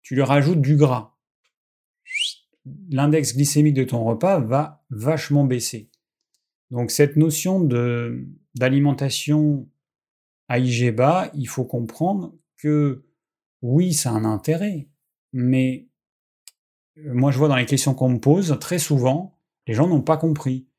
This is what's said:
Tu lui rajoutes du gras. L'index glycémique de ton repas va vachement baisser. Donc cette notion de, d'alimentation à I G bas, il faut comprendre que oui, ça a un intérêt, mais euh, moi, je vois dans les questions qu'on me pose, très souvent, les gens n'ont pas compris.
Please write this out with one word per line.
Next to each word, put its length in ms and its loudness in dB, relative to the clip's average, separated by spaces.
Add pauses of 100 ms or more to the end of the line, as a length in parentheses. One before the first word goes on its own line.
Tu 140 -12
lui 80 2
rajoutes 400 4
du 140 4
gras. 420 0 (1700)
L'index 460 0
glycémique 400 4
de 100 2
ton 200 -4
repas 360 0
va 480 -4
vachement 560 0
baisser. 460 -4 (800)
Donc 200 -4
cette 260 4
notion 440 2
de, 680 -2 (280)
d'alimentation 1120 0 (800)
à 100 0
I 120 0
G 200 0
bas, 440 0
il 120 -8
faut 180 -6
comprendre 720 -6 (220)
que 480 0 (560)
oui, 320 2
ça 180 -2
a 40 -2
un 100 -2
intérêt, 640 -4 (460)
mais 520 0 (1120)
euh, 160 -10
moi, 160 2
je 80 -2
vois 100 4
dans 80 4
les 100 0
questions 280 0
qu'on 160 0
me 80 0
pose, 420 2
très 180 -4
souvent, 600 -2 (280)
les 80 -4
gens 140 2
n'ont 140 2
pas 140 0
compris. 520 -4 (100)